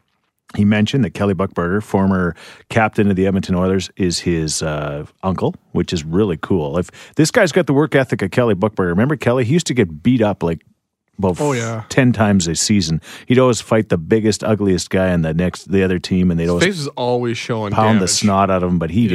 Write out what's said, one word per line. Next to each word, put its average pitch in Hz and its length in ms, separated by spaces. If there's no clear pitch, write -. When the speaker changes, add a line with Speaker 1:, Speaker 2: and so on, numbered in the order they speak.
Speaker 1:
He 104 100
mentioned 107 400
that 82 100
Kelly 101 200
Buckberger, 92 480
former 95 540
captain 110 420
of 95 60
the 92 100
Edmonton 95 300
Oilers, 92 400
is 90 240
his, 80 420
uh, 76 420
uncle, 95 320
which - 200
is 80 120
really 87 320
cool. 78 420
If 92 100
this 156 160
guy's 196 180
got - 160
the 151 60
work 147 240
ethic 131 260
of 95 80
Kelly 120 240
Buckberger. 95 360
Remember 120 260
Kelly? 123 280
He 117 100
used 175 120
to 139 80
get 82 260
beat 123 220
up, 101 220
like, 82 160
about 95 220
Speaker 2:
Oh, 147 140
yeah. 117 340
Speaker 1:
ten 123 240
times 104 340
a 82 80
season. 82 460
He'd 123 140
always 127 200
fight 110 280
the 90 100
biggest, 104 460
ugliest 98 460
guy 92 220
in 85 100
the 80 120
next, 87 380
the 98 100
other 92 160
team, 90 320
and 85 80
they'd 82 60
Speaker 2:
His 85 60
Speaker 1:
always 87 140
Speaker 2:
face 196 140
was 139 160
always 123 420
showing 110 360
Speaker 1:
pound 107 240
the 95 100
Speaker 2:
damage. 82 40
Speaker 1:
snot 98 380
out 92 140
of 90 80
him, 90 80
but 82 120
he 101 120
Speaker 2:
Yeah. 113 120